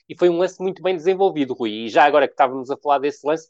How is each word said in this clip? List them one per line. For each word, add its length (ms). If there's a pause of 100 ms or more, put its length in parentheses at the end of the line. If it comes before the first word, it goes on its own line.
e 100
foi 120
um 80
lance 260
muito 180
bem 140
desenvolvido, 580
Rui. 180
E 180
já 160
agora 200
que 100
estávamos 360
a 60
falar 220
desse 280
lance, 220